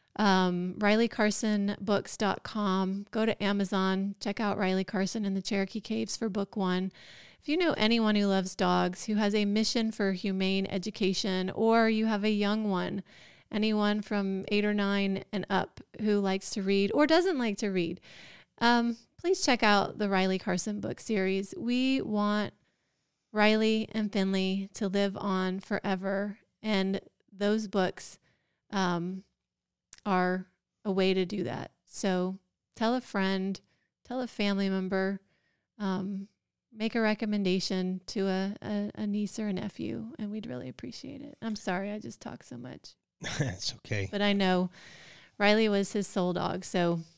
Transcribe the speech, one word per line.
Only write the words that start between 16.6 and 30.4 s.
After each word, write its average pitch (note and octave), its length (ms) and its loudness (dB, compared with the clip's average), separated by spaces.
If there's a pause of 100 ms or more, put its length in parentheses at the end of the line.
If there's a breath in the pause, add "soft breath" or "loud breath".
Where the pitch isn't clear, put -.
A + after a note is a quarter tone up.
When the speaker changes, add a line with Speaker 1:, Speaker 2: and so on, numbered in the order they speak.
Speaker 1:
read G3 320 2
or D4 100 4
doesn't E4 340 4
like A3 200 0
to G#3 120 -2
read, F3+ 300 -2 (580 loud breath)
um, A#3 380 4 (220)
please F4+ 260 0
check A#3+ 200 2
out G#3 340 4
the G#3 100 0
Riley F#3+ 300 2
Carson G#3 400 -2
book G3+ 220 -6
series. G3 580 -2
We B3+ 420 0
want G#3 540 0 (800)
Riley A3 580 4
and G#3+ 220 -2
Finley F#3+ 600 0
to G#3 120 -2
live G3 300 0
on F#3 420 -2
forever, G3 800 -4 (240)
and G3 380 0 (360)
those G#3 300 0
books, - 520 -2 (520)
um, F#3 540 -2 (800)
are F#3 420 0 (380)